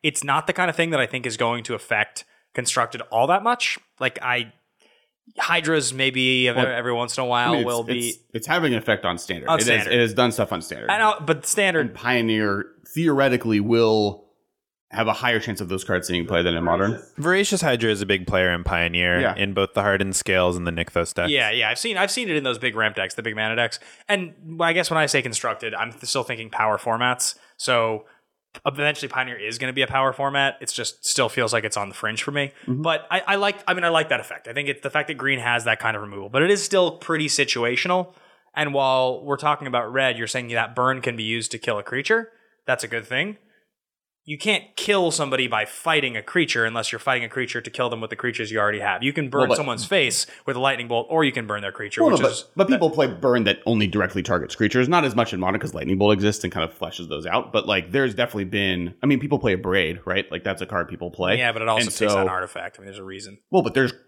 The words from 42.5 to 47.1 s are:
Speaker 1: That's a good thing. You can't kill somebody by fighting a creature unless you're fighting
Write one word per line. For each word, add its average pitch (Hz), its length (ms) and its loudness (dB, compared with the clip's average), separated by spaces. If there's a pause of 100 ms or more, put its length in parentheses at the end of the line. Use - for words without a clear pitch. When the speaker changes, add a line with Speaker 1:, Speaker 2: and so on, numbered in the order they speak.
Speaker 1:
That's 127 180 0
a 120 40 -8
good 113 180 -6
thing. 175 320 -4 (880)
You 151 120 -10
can't - 380 -2
kill 190 340 2
somebody 131 380 0
by 107 180 0
fighting 139 500 -2
a 107 60 -4
creature 131 420 0
unless 113 280 -2
you're 113 80 -8
fighting 127 240 0